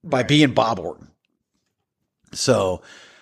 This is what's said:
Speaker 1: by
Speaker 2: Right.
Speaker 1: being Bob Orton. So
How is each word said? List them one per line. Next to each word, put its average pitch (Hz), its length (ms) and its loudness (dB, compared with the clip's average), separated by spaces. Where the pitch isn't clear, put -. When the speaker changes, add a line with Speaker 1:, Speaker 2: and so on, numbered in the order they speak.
Speaker 1:
by 143 140 -2
Speaker 2:
Right. 120 80 -2
Speaker 1:
being 147 260 4
Bob 113 260 0
Orton. - 320 -12
So 98 480 0